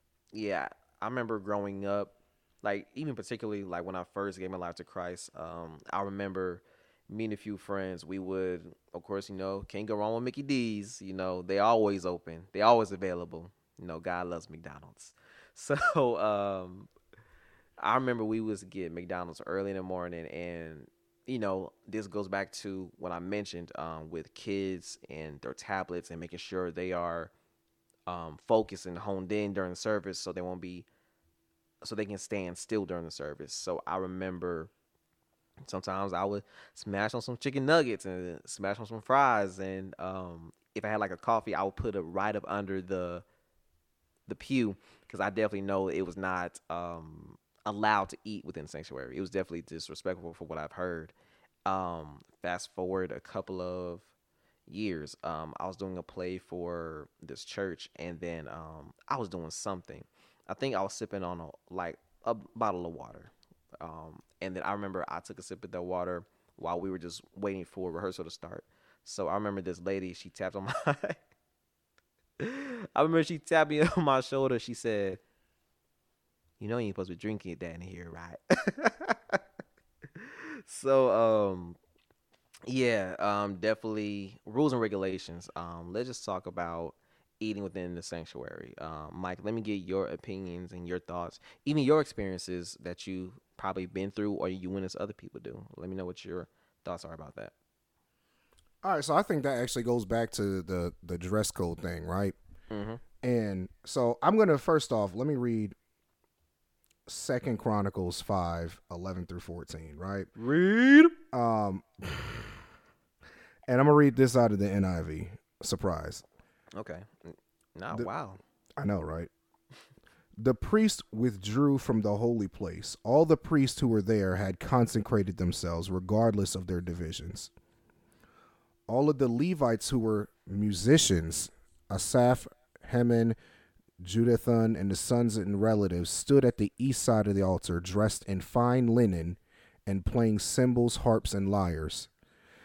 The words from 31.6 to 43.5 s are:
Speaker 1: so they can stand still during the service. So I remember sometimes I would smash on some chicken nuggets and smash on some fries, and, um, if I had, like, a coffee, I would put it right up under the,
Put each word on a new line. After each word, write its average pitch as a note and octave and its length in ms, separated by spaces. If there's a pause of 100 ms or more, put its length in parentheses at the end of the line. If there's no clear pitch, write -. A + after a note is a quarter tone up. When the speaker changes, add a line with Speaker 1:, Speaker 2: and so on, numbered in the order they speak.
Speaker 1:
so - 100
they G#2+ 120
can G2 140
stand F2+ 380
still G#2+ 280
during F2 180
the D#2 80
service. D2 420
So - 320
I F#2 120
remember F#2 720 (960)
sometimes F#2+ 460
I F2+ 100
would G2+ 200 (300)
smash G#2 400
on A#2+ 80
some B2 140
chicken C3+ 300
nuggets C#3 400
and F2+ 400
smash G2+ 340
on A#2 60
some A2 160
fries, A2 580
and, F#2+ 400
um, F2 540 (200)
if G#2+ 120
I - 20
had, G#2+ 140
like, G2 100
a F2 60
coffee, A2+ 360
I E2 100
would G2 120
put G#2+ 200
it G2 60
right F#2+ 320
up G#2 140
under G2 340
the, F2+ 420 (1080)